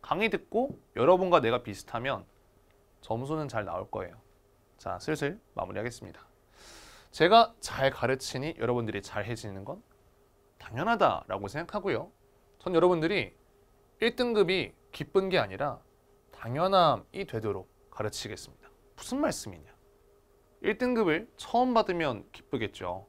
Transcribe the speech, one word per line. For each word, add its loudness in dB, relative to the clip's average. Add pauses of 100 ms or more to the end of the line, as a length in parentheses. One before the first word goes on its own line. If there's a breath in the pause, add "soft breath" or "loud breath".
강의 -2
듣고 -4 (160)
여러분과 6
내가 0
비슷하면 -8 (760)
점수는 -6
잘 -6
나올 -8
거예요. -8 (580)
자, -8
슬슬 -4 (140)
마무리하겠습니다. -10 (880 loud breath)
제가 6
잘 0
가르치니 -4
여러분들이 -2
잘해지는 -8
건 -12 (760)
당연하다라고 0
생각하고요. -4 (480)
전 -6
여러분들이 4 (640)
일 2
등급이 2 (180)
기쁜 0
게 2
아니라 -2 (520)
당연함이 2
되도록 -4 (220)
가르치겠습니다. -8 (260)
무슨 -8
말씀이냐? -6 (880)
일 -2
등급을 0
처음 0
받으면 0
기쁘겠죠. -6